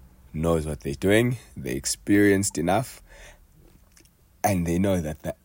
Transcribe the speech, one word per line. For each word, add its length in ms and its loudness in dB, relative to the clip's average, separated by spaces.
knows 320 0
what 140 -8
they're 160 -8
doing, 420 2
they're 200 -8
experienced 840 2
enough, 460 -2
and 220 0
they 140 0
know 200 0
that 220 -8
the 240 -8